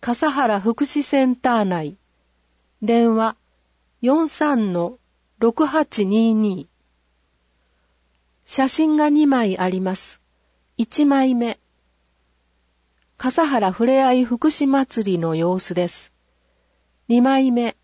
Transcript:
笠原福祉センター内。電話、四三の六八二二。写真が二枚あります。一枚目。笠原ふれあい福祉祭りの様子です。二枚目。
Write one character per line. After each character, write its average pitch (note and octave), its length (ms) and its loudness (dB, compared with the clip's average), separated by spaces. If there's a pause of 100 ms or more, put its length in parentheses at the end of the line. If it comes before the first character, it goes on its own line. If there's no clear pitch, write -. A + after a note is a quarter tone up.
笠 C4 300 -2
原 B3 300 0
福 A3+ 240 -2
祉 C#4+ 180 -4
セ C4+ 240 0
ン B3 100 0
タ A#3+ 220 0
ー G#3 60 2
内。 F3 340 -4 (800)
電 A#3 340 2
話、 A3 220 -2 (640)
四 D4 280 2
三 B3 440 -2
の F3 260 -4 (400)
六 A#3 280 2
八 C#4 400 -2
二 A3 260 2
二。 G#3 360 -2 (1800)
写 C4+ 220 -2
真 D#4 280 0
が D4+ 140 2
二 D4+ 160 4
枚 A#3 320 0
あ F#3 100 -2
り F#3 140 -4
ま F#3 140 -4
す。 - 260 -20 (560)
一 A3+ 260 -2
枚 C4+ 300 2
目。 A#3 260 -4 (1600)
笠 D#4 280 0
原 A3+ 240 0
ふ A3 140 -2
れ C4 180 4
あ B3+ 120 2
い B3+ 100 2
福 A#3+ 240 -2
祉 D4 180 -2
祭 C4+ 460 0
り F3 60 -2
の E3 160 -2
様 E3+ 240 0
子 F3+ 160 -8
で F3 140 -2
す。 - 220 -18 (1000)
二 A#3+ 120 4
枚 C4+ 300 2
目。 A#3+ 340 -4